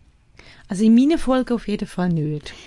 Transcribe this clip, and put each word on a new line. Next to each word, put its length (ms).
Also 160
in 100
meinen 240
Folgen 360
auf 160
jeden 180
Fall 220
nicht. 440